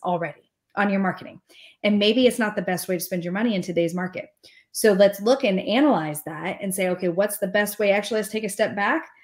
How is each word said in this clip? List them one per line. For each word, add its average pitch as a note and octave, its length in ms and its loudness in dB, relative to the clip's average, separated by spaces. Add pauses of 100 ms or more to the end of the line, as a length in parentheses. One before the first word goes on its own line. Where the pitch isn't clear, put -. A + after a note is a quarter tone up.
already E3 480 -4 (240)
on G3+ 140 0
your G3 100 0
marketing. - 420 -4 (420)
And G#3 160 4
maybe A3+ 280 6
it's A#3 120 0
not G#3 160 -2
the G3+ 60 -4
best F3+ 260 -4
way F#3 80 -2
to E3+ 80 -4
spend F3 200 -6
your F3 100 -6
money A3 220 -2
in F#3 60 -2
today's E3+ 320 -2
market. F3+ 360 -8 (420)
So G#3+ 220 2
let's G3 280 4
look B3 220 2
and F#3+ 160 2
analyze G3 640 2
that D#3+ 380 -8
and G3 120 -4
say, F#3 160 0
"Okay, F3+ 180 -2
what's G3+ 320 0
the G3 80 -2
best G#3 320 0
way?" G3+ 120 4
Actually, G#3 280 0
let's G#3 100 -4
take A3 140 -4
a G#3 60 -4
step G3 260 -2
back. A3+ 340 -2 (140)